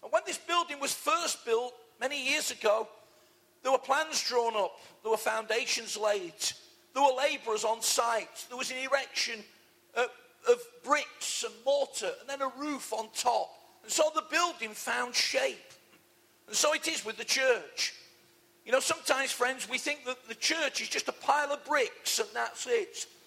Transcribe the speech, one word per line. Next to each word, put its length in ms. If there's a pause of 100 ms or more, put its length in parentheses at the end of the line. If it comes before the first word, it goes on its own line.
And 100
when 120
this 140
building 400
was 160
first 500
built 300 (260)
many 300
years 220
ago, 360 (760)
there 80
were 60
plans 440
drawn 340
up, 220 (240)
there 80
were 60
foundations 800
laid, 380 (600)
there 80
were 140
labourers 480
on 180
site, 680
there 80
was 140
an 80
erection, 680 (520)
uh, 100 (420)
of 140 (220)
bricks 600
and 80 (140)
mortar, 540
and 80
then 120
a 160
roof 360
on 200
top. 380 (320)
And 80
so 240
the 160
building 400
found 460
shape. 560 (760)
And 80
so 180
it 140
is 180
with 120
the 80
church. 720 (680)
You 60
know, 100
sometimes, 520
friends, 360
we 100
think 260
that 240
the 80
church 440
is 80
just 200
a 40
pile 400
of 120
bricks 560
and 140
that's 320
it. 400 (200)